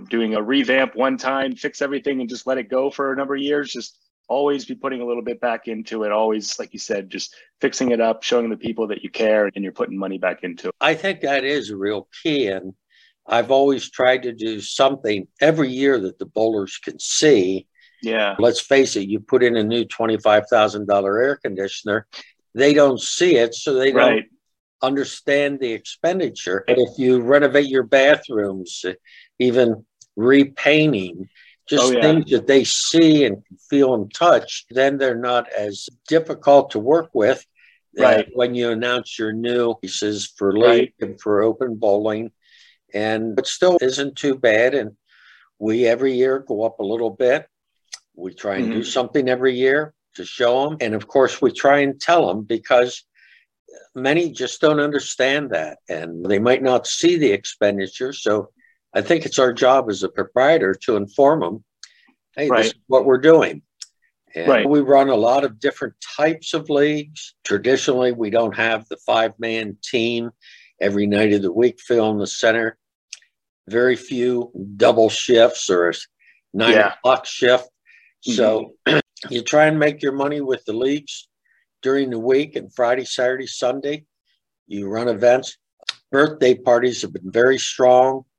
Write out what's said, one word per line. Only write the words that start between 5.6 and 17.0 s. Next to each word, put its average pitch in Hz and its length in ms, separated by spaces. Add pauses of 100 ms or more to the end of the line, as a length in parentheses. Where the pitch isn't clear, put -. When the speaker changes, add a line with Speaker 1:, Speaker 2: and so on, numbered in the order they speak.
Speaker 1:
into 110 360
it. 104 80
Always, 107 480
like 110 140
you 107 60
said, 98 300
just - 260 (260)
fixing 135 300
it 113 100
up, 113 220
showing 120 260
the 107 80
people 110 300
that 104 160
you - 60
care, 107 440
and 101 100
you're 92 100
putting - 240
money 95 200
back 90 260
into 87 260
it. - 120
Speaker 2:
I 156 140
think 180 260
that 139 220
is 135 260
a 104 80
real 101 300 (160)
key, 143 240
and 95 260 (520)
I've 117 260
always 139 380
tried 127 340
to 123 80
do 110 300
something 113 640 (140)
every 156 280
year 131 300
that 95 200
the 98 80
bowlers 107 500
can - 220
see. 95 680 (340)